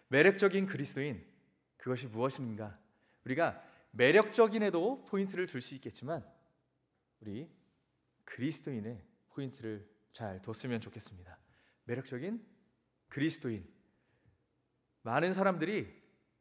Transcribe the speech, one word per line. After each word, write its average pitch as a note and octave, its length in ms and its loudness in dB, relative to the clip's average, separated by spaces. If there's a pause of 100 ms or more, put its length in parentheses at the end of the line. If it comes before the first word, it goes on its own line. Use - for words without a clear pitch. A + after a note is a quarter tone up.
매력적인 F#3+ 580 6
그리스도인, C#3 580 -6 (520)
그것이 B2 300 -4
무엇인가? A2 720 -4 (460)
우리가 C3 360 0 (300)
매력적인에도 G#3 1120 4
포인트를 F#3+ 420 -2
줄 B2+ 140 -6
수 - 140 -10
있겠지만 C3 500 -8 (920)
우리 A2 300 -10 (760)
그리스도인의 A#2+ 800 -8 (260)
포인트를 A2 580 -10 (240)
잘 G2 300 -10
뒀으면 A#2 400 -6
좋겠습니다. - 560 -16 (480)
매력적인 C3+ 600 -6 (640)
그리스도인. C3+ 580 -4 (1300)
많은 D3+ 320 2
사람들이 F#3 680 0 (400)